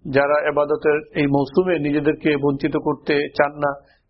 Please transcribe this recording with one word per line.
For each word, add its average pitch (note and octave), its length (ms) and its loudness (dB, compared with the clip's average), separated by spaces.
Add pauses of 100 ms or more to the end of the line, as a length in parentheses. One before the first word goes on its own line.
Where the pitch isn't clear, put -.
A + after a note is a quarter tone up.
(100)
যারা D3 380 2
এবাদতের D3 520 0 (140)
এই D3+ 120 0
মৌসুমে C#3+ 520 0
নিজেদেরকে D3 580 0
বঞ্চিত C#3+ 400 -2
করতে D3+ 380 -2
চান D3 380 0
না, C#3+ 280 -4 (300)